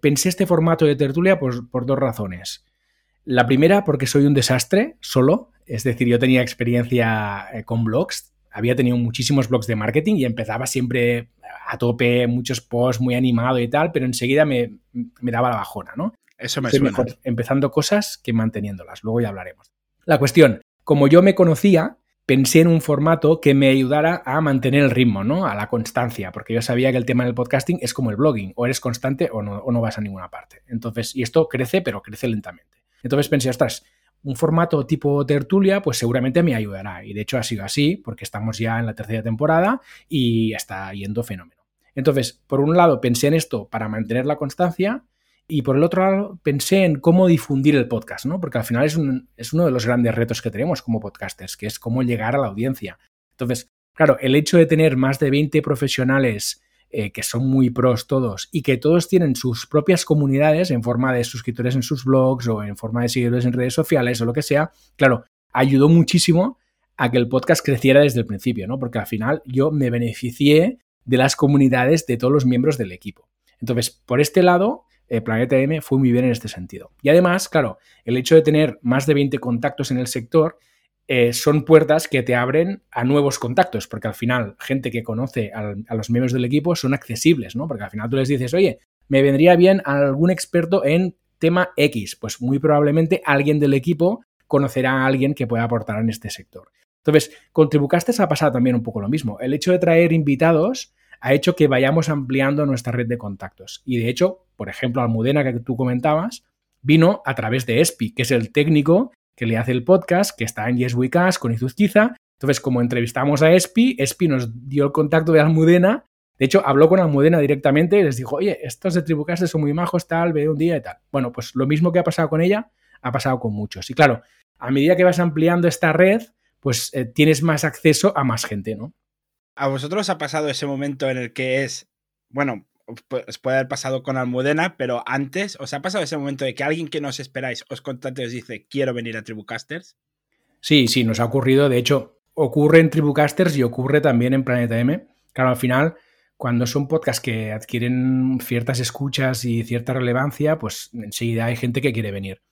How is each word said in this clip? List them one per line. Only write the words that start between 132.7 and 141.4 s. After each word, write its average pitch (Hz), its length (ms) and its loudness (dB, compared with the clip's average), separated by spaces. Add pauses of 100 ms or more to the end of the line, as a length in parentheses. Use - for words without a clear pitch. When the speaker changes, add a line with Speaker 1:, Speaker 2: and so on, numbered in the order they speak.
Speaker 2:
os 117 220 -18
pu-, 127 180 -8
os 110 120 -16
puede 131 180 -2
haber 135 120 -2
pasado 131 340 -6
con 131 160 -6
Almudena, 139 580 -2
pero 123 300 -4
antes, 139 540 -6
¿os 135 140 -12
ha 143 60 -8
pasado 185 240 -6
ese 147 140 -8
momento 139 260 -6
de 123 100 -6
que - 100 -8
alguien 156 240 -4
que 156 120 -8
no 143 80 -8
os 131 120 -10
esperáis 127 500 -10
os 127 120 -12
contacta 131 400 -10
y 120 40 -6
os 117 60 -8
dice, 113 380 -14
"Quiero 135 220 -2
venir 117 240 -8
a 107 60 -10
Tribucasters"? 113 760 -14 (640)
Speaker 1:
Sí, 143 280 4
sí, 120 160 0
nos 113 160 -2
ha 120 40 2
ocurrido. 131 440 2